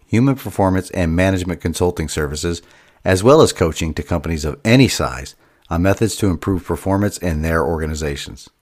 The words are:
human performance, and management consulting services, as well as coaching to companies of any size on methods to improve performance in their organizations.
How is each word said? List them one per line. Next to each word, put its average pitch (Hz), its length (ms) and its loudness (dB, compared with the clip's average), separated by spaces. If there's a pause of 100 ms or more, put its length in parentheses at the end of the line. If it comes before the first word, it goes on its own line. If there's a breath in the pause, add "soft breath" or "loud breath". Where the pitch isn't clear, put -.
human 127 280 2
performance, 95 560 -2
and 85 260 -2
management 90 440 0
consulting 87 480 -2
services, 76 540 -4 (420 soft breath)
as 95 200 2
well 147 160 8
as 123 120 6
coaching 80 420 -2
to - 80 -8
companies 80 420 -4
of 73 200 -6
any 120 240 6
size 65 460 -4 (360 soft breath)
on 85 120 0
methods 98 340 0
to 104 120 0
improve 90 360 -2
performance 95 520 -2
in 78 260 -4
their 82 220 0
organizations. 78 840 -6 (120)